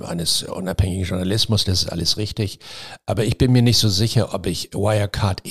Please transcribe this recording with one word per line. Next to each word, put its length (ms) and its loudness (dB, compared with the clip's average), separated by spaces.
eines 380 -2
unabhängigen 600 -2
Journalismus, 600 0
das 180 0
ist 80 -8
alles 260 -2
richtig. 420 -4
Aber 200 0
ich 120 0
bin 140 4
mir 100 8
nicht 160 6
so 120 4
sicher, 440 2
ob 140 -6
ich 260 -4
Wirecard 760 0